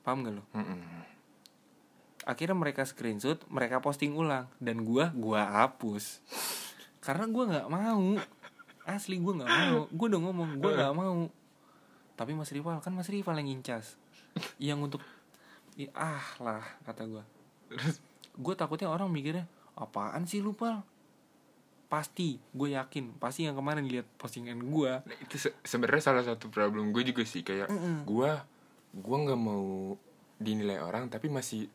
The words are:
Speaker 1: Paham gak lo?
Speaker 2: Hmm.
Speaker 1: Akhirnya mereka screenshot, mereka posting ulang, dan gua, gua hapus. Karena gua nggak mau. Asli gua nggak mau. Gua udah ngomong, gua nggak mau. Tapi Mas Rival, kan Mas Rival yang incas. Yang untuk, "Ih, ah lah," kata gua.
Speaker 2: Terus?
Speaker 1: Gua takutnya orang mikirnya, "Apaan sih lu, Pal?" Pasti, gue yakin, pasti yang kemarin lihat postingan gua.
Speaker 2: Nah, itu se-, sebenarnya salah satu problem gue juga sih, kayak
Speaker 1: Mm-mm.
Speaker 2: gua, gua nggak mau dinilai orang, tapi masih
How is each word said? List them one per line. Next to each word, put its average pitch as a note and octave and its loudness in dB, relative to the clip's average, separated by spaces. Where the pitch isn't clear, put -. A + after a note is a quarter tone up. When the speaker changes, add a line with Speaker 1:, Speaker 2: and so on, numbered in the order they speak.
Speaker 1:
Paham C3 -2
gak A2 -4
lo? G2+ -8
Speaker 2:
Hmm. F#2+ -4
Speaker 1:
Akhirnya D#3 -2
mereka D3 0
screenshot, A#2+ -2
mereka B2+ 2
posting C#3+ 0
ulang, C#3+ 0
dan A#2 -2
gua, B2 4
gua A2 2
hapus. G#2 2
Karena D#3+ -2
gua A#3 2
nggak C#3 2
mau. G3+ 4
Asli F#3+ -4
gua F3+ 2
nggak C3 0
mau. B3 6
Gua E3 0
udah F#3+ 4
ngomong, F3 0
gua C#3 4
nggak C#3+ 4
mau. E3+ 0
Tapi A#2 -4
Mas D#3 -4
Rival, D3 -4
kan F#3 -6
Mas F3+ -4
Rival F#3+ 0
yang C#3+ -2
incas. B2 -6
Yang D3 0
untuk, C#3 -6
"Ih, C#3 -10
ah D3+ -4
lah," A2+ -6
kata A2+ -10
gua. A2 -10
Speaker 2:
Terus? C3 -4
Speaker 1:
Gua D3 -4
takutnya D#3+ -2
orang F3+ 0
mikirnya, D#3+ -2
"Apaan - -6
sih G3+ -4
lu, G#3 -2
Pal?" A3+ -2
Pasti, D3+ 0
gue C#3+ 0
yakin, C3 -4
pasti C#3 -2
yang D3 -2
kemarin D3 0
lihat B2 -2
postingan A#2+ -10
gua. C3 2
Speaker 2:
Nah, - -14
itu - -12
se-, - -2
sebenarnya B2 4
salah B2+ 8
satu A#2 -2
problem G#2+ 2
gue A#2+ 6
juga B2+ 2
sih, F2+ -2
kayak G2 0
Speaker 1:
Mm-mm. E3+ 0
Speaker 2:
gua, C3+ 2
gua G#2 -2
nggak C#3 2
mau G2 -2
dinilai G#2+ 0
orang, G2+ -4
tapi A#2 -6
masih A#2+ -2